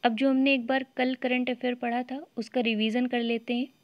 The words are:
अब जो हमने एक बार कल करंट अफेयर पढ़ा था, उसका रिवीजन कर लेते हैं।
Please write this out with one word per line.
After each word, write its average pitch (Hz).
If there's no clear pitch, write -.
अब 233
जो 269
हमने 269
एक 240
बार 262
कल 254
करंट 254
अफेयर 247
पढ़ा 240
था, 262
उसका 240
रिवीजन 220
कर 247
लेते 233
हैं। 247